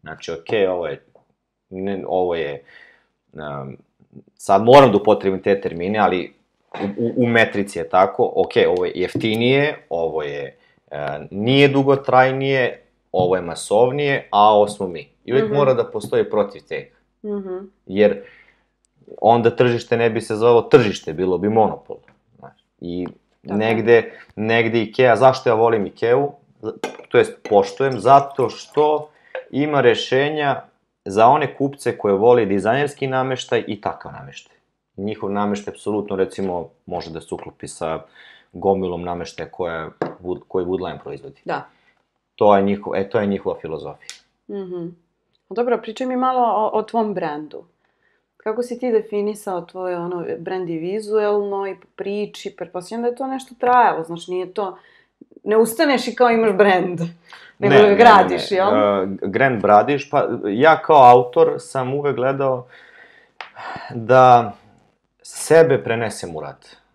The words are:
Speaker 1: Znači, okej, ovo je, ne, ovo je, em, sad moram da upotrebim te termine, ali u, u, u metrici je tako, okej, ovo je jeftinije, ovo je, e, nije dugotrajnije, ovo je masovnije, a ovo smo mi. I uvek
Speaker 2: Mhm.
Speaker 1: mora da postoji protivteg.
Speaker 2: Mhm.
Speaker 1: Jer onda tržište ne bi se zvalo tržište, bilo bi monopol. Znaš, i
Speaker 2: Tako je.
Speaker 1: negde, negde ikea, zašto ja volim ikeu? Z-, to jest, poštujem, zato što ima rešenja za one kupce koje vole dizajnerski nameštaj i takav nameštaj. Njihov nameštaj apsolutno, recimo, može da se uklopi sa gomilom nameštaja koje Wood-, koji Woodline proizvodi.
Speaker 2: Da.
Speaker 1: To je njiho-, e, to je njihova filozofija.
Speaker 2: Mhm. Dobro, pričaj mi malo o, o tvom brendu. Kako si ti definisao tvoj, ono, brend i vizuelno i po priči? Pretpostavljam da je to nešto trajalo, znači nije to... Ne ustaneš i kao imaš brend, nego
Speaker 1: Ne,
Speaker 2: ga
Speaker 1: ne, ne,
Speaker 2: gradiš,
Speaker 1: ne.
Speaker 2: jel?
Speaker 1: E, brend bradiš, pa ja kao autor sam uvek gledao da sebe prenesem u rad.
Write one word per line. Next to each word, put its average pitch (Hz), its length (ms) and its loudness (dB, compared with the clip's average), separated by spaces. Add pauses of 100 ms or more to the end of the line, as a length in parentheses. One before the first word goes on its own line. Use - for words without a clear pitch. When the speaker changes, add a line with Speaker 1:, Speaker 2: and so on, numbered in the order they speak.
Speaker 1:
Znači, 78 300 -14
okej, 95 360 -2
ovo 87 200 -4
je, 69 160 -10 (680)
ne, 95 380 -8
ovo 90 280 -2
je, 71 280 -8 (720)
em, 71 440 -14 (580)
sad 101 280 2
moram 127 280 10
da 101 60 2
upotrebim 98 440 2
te 101 200 0
termine, 90 380 -4
ali 90 340 0 (400)
u, 101 140 -8 (100)
u, 117 200 -2
u 120 100 2
metrici 107 520 0
je 80 100 -8
tako, 98 460 2
okej, 107 320 2
ovo 90 180 0
je 85 80 -4
jeftinije, 117 960 -2
ovo 80 340 -4
je, 71 340 -10 (300)
e, 73 100 -14 (340)
nije 127 360 2
dugotrajnije, 135 1120 0 (300)
ovo 90 240 0
je 90 60 -4
masovnije, 123 920 -2
a 104 80 2 (100)
ovo 104 180 6
smo 98 200 -8
mi. 82 220 -12 (160)
I 117 80 -4
uvek 139 120 2
Speaker 2:
Mhm. 208 100 -4
Speaker 1:
mora 143 180 2
da 160 100 0
postoji 110 460 -4
protivteg. 98 560 -6 (380)
Speaker 2:
Mhm. 196 340 -10 (280)
Speaker 1:
Jer 101 360 0 (1000)
onda 117 280 4
tržište 120 480 0
ne 117 120 0
bi 110 120 -4
se 107 140 -6
zvalo 117 260 4
tržište, 104 520 2
bilo 90 240 -2
bi 98 120 -2
monopol. 107 480 -2 (420)
Znaš, - 120 -20 (300)
i 87 260 -8 (340)
Speaker 2:
Tako - 120 -10
je. 101 60 -2
Speaker 1:
negde, 113 520 2 (240)
negde 113 460 0
ikea, 113 340 2
zašto 131 340 2
ja 113 60 4
volim 113 300 2
ikeu? 123 440 -2 (320)
Z-, 107 120 -10 (360)
to 123 80 2
jest, 107 200 2 (120)
poštujem, 110 500 2
zato 123 500 2
što 151 600 -4 (420)
ima 143 300 0
rešenja 135 800 0 (440)
za 101 220 4
one 156 280 2
kupce 139 420 -6
koje 101 160 0
vole 113 320 4
dizajnerski 117 600 -2
nameštaj 131 600 -4
i - 140 -10
takav - 300 -10
nameštaj. - 460 -20 (400)
Njihov 101 340 -8
nameštaj 101 400 -4
apsolutno, 104 440 -6
recimo, 92 540 -6 (160)
može 82 260 -10
da 80 100 -12
se - 140 -10
uklopi - 320 -18
sa 80 320 -8 (540)
gomilom 92 480 -4
nameštaja 87 480 -12
koje 82 400 -10 (320)
Wood-, 87 260 -10
koji 92 180 -4
Woodline 87 340 -8
proizvodi. - 460 -18
Speaker 2:
Da. 156 200 -10 (680)
Speaker 1:
To 104 220 4
je 98 60 2
njiho-, 101 320 -4
e, 98 140 -4
to 117 100 -2
je 101 80 -2
njihova 95 340 -4
filozofija. 76 480 -14 (400)
Speaker 2:
Mhm. 180 380 -10 (600)
Dobro, 233 280 -2
pričaj 220 300 -10
mi 254 80 -4
malo 254 260 0
o, 214 320 0
o 214 100 -2
tvom 220 300 -4
brendu. 156 500 -8 (760)
Kako 220 260 -6
si 240 160 -10
ti 254 120 -2
definisao 208 680 -4
tvoj, 180 340 -8
ono, 175 300 -8 (140)
brend 185 300 -8
i 165 80 -6
vizuelno 202 880 -4
i 190 80 -10
po - 200 -20
priči? 202 600 -8
Pretpostavljam 180 440 -10
da 240 60 -2
je 240 80 -4
to 262 120 -8
nešto 262 280 -10
trajalo, 226 480 2
znači 170 280 -12
nije 180 220 -8
to... 190 240 -8 (640)
Ne 214 140 0
ustaneš 247 500 0
i 226 80 -8
kao 247 140 2
imaš 226 240 2
brend, 185 460 2 (600)
nego 202 140 2
Speaker 1:
Ne, 208 60 8
Speaker 2:
ga 208 40 8
Speaker 1:
ne, 208 60 6
ne, 196 60 4
Speaker 2:
gradiš, 196 560 6
Speaker 1:
ne. 190 60 0
Speaker 2:
jel? 190 100 2
Speaker 1:
E, 101 380 2 (160)
brend 113 400 0
bradiš, 110 480 2
pa 139 180 0 (180)
ja 147 360 2
kao 156 200 4
autor 123 560 6
sam 131 360 -6
uvek 143 220 -4
gledao 131 520 -4 (1200)
da 120 640 4 (680)
sebe - 640 2
prenesem 107 520 -6
u 76 60 -10
rad. - 240 -16 (300)